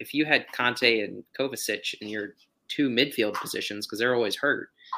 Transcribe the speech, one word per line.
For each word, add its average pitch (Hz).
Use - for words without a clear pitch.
if -
you 147
had 147
Conte 120
and 104
Kovacic 113
in 107
your 104
two 143
midfield 117
positions, -
'cause 104
they're 123
always 107
hurt, 135